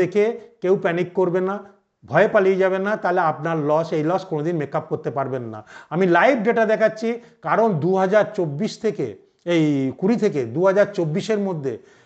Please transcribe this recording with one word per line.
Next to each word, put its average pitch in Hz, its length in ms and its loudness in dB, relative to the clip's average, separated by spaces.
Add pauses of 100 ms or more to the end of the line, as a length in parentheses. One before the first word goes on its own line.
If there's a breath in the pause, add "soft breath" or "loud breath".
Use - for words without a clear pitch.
দেখে 190 220 2 (380 loud breath)
কেউ 185 220 2
প্যানিক 175 300 -2
করবে 185 280 0
না, 190 140 -4 (500)
ভয়ে 175 220 4
পালিয়ে 190 360 2
যাবে 190 160 0
না, 202 160 -2
তাহলে 185 260 0
আপনার 160 360 -2 (120)
লস, 160 240 2
এই 156 100 0
লস 185 220 -2
কোনোদিন 160 360 -4
মেক 139 140 -6
আপ 156 160 -4
করতে 151 260 -6
পারবেন 131 260 -4 (100)
না। 107 60 -14 (300 loud breath)
আমি 180 180 0
লাইভ 180 360 4
ডেটা 226 220 2
দেখাচ্ছি, 220 440 0 (320 soft breath)
কারণ 196 260 2 (160)
দু 180 120 2
হাজার 190 300 4 (120)
চব্বিশ 170 340 -4 (140)
থেকে, 208 220 -4 (380)
এই 170 180 2 (360)
কুড়ি 226 240 2
থেকে 151 220 0
দু 120 200 -4
হাজার 196 220 4 (100)
চব্বিশের 175 420 -2
মধ্যে 156 340 -4 (320 soft breath)